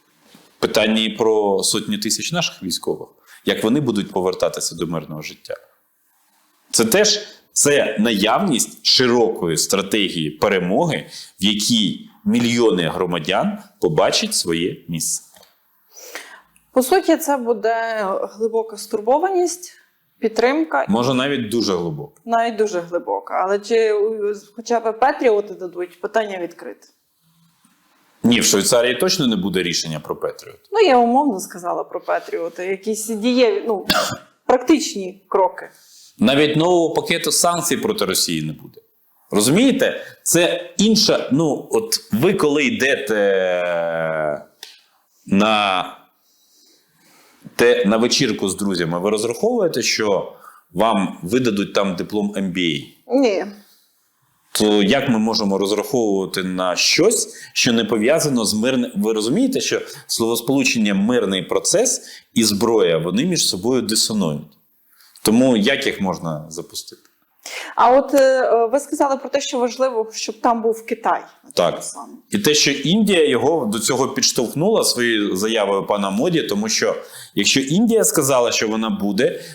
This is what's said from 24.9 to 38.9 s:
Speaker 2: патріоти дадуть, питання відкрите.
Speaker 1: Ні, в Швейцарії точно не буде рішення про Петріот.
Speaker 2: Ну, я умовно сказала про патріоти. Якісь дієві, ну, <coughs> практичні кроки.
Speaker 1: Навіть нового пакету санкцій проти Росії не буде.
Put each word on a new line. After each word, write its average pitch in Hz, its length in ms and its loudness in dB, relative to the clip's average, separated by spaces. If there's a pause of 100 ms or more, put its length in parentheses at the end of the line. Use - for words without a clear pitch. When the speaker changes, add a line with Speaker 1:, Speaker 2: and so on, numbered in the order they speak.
Speaker 2:
патріоти 208 540 2
дадуть, 175 460 -10
питання 208 380 -4
відкрите. - 500 -12 (1300)
Speaker 1:
Ні, 117 180 4
в - 40 2
Швейцарії 117 500 4
точно 180 320 0
не 113 100 2
буде 92 260 0
рішення 80 380 -4
про - 160 -8
Петріот. - 420 -10 (140)
Speaker 2:
Ну, 427 80 2
я 330 160 6
умовно 240 440 2
сказала 170 440 -6
про - 160 -10
патріоти. 170 640 -6
Якісь 196 420 -6
дієві, 226 580 2
ну, 214 200 -4 (300)
<coughs> - 300 -20
практичні 226 840 0
кроки. - 420 0 (480)
Speaker 1:
Навіть 139 380 2
нового 165 380 2
пакету 160 380 -2
санкцій 170 440 0
проти 107 280 -2
Росії 87 380 -2
не 78 100 -6
буде. - 280 -20 (500)